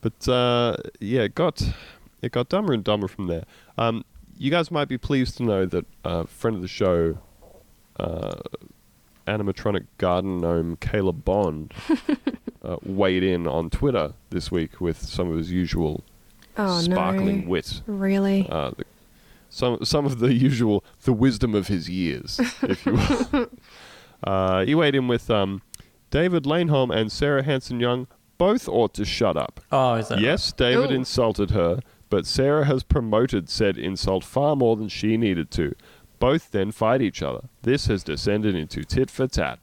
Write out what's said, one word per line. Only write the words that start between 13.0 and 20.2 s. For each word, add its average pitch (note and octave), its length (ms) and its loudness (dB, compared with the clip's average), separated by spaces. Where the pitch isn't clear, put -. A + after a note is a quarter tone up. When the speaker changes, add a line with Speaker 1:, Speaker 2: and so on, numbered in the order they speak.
Speaker 1:
in F2+ 240 0
on D#2+ 220 -2
Twitter A2 440 0
this F2+ 200 -4
week E2 300 -2
with E2 160 -2
some - 320 -4
of D#2+ 80 -2
his E2 140 -4
usual E2+ 520 -2
Speaker 2:
Oh, F#3+ 240 -2
Speaker 1:
sparkling F#3 640 0
Speaker 2:
no. E3+ 60 -8
Speaker 1:
wit. - 360 -4
Speaker 2:
Really? G3 640 0
Speaker 1:
Uh, D2 220 -2
the, - 140 -10
some, B2 360 -2
some D3 200 2
of C3 140 -2
the B2+ 140 4